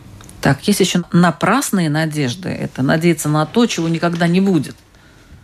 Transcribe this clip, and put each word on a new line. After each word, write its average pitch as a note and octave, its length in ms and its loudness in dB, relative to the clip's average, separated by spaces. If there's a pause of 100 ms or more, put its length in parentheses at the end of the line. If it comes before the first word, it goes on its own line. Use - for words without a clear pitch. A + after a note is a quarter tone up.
(420)
Так, - 260 -2
есть G3+ 120 2
ещё F3+ 220 0 (100)
напрасные F3 800 2
надежды. D3+ 600 -2
Это - 340 -6
надеяться D#3+ 460 0
на D3+ 160 2
то, A3+ 200 2
чего E3 240 -2
никогда E3+ 380 0
не F3+ 140 2
будет. F3+ 340 0 (680)